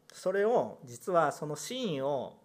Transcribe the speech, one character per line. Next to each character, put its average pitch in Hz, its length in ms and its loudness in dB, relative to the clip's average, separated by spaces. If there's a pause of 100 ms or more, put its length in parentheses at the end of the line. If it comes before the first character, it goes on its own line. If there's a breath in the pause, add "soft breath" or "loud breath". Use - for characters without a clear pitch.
(140)
そ - 180 -2
れ 202 140 2
を、 180 400 2
実 123 260 -8
は 156 200 6
そ - 140 -8
の 151 100 -6
真 233 400 -4
意 135 60 -2
を、 135 440 -2